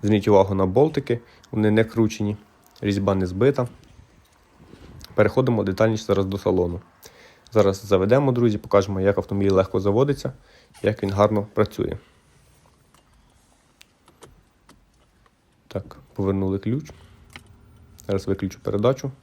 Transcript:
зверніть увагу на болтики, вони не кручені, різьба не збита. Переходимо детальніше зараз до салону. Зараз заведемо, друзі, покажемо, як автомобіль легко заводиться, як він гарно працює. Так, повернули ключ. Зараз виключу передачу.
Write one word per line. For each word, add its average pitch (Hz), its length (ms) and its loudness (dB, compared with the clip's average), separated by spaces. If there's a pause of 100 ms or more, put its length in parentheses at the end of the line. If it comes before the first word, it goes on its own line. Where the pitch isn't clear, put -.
зверніть 110 260 0
увагу 98 260 4
на 95 120 0
болтики, 131 540 0 (320)
вони 107 180 2
не 110 140 4
кручені, 107 520 -2 (440)
різьба 98 340 0
не 92 120 0
збита. 120 420 0 (1500)
Переходимо 110 500 2
детальніше 107 400 0
зараз 95 220 0
до 98 120 -4
салону. 90 420 -2 (720)
Зараз 98 340 0
заведемо, 107 460 2
друзі, 117 260 2
покажемо, 98 420 0
як 98 180 2
автомобіль 98 340 0
легко 95 280 0
заводиться, 127 520 -2 (500)
як 107 200 -2
він 98 80 -4
гарно 104 440 2
працює. - 420 -2 (3750)
Так, - 280 -10 (180)
повернули 98 440 -2
ключ. 127 340 -6 (1120)
Зараз 95 200 -4
виключу 98 360 -4
передачу. 120 480 -2 (120)